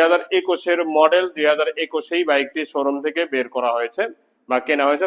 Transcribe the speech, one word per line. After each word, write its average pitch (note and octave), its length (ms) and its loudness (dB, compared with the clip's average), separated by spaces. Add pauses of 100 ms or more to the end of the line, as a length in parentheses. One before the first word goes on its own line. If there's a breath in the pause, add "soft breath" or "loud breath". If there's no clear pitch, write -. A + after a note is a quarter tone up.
হাজার E3+ 180 4 (160)
একুশের F3 420 0 (160)
মডেল, D#3+ 280 4 (120)
দুই D3+ 160 0
হাজার D3+ 160 0 (160)
একুশেই D#3+ 460 -4
বাইকটি C#3+ 300 0 (120)
শোরুম C#3 320 -2
থেকে D3+ 160 -4 (120)
বের C3 140 -2 (100)
করা B2 200 -2
হয়েছে A#2+ 260 -4 (460)
বা B2+ 80 0 (100)
কেনা C#3+ 220 0
হয়েছে, D3 180 0